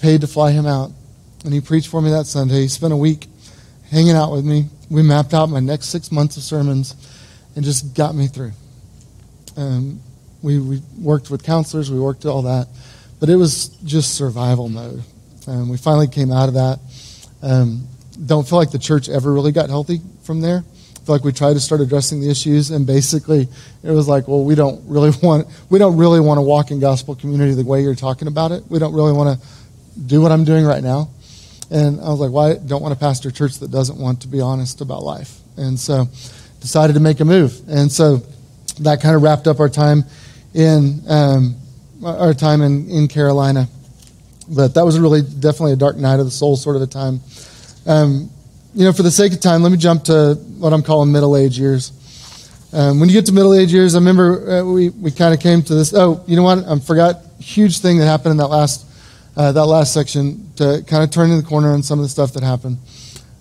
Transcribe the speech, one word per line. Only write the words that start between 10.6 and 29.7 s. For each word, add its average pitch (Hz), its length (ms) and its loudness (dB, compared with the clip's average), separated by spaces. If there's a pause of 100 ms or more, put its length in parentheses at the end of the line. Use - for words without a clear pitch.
worked 151 320 -2
with 139 120 -8
counselors. 156 480 -4
We 131 80 -4
worked 135 260 -6
all 135 180 -4
that. 127 260 -4 (500)
But 156 120 0
it 180 60 4
was 170 320 0 (160)
just 151 320 -2
survival 123 520 -2
mode. 117 340 -12 (440)
Um, 123 220 -6
we 123 80 -6
finally 151 320 0
came 131 220 -4
out 131 180 0
of 127 60 -4
that. 131 240 -2 (640)
Um, 127 440 -2 (400)
don't 151 200 0
feel 170 120 0
like 165 120 0
the 139 80 -6
church 139 300 -2
ever 143 240 -2
really 143 200 0
got 151 180 -2
healthy 151 300 -6 (220)
from 160 180 -8
there. 175 220 -4 (320)
I - 100 -20
feel 151 100 0
like 131 100 0
we 143 80 -2
tried 147 220 0
to 143 60 -2
start 151 200 -2
addressing 143 400 -2
the 143 100 -2
issues, 147 400 0
and 147 160 -2
basically 139 640 0 (340)
it 160 80 -6
was 151 160 2
like, 139 220 0
"Well, 139 160 0
we 147 100 2
don't 143 320 0
really 147 320 2
<laughs> - 40 -12
want, 160 260 2 (220)
we 185 80 4
don't 190 180 4
really 170 240 4
want 151 160 2
to 143 60 2
walk 147 280 0
in 147 80 -6
gospel 135 360 -2
community 143 400 -2
the 127 100 -2
way 135 180 -2
you're 139 120 -2
talking 131 340 -6
about 160 240 -4
it. 175 160 -10
We 165 100 -2
don't 156 140 -2
really 151 200 2
want 143 280 0
to - 60 -20 (520)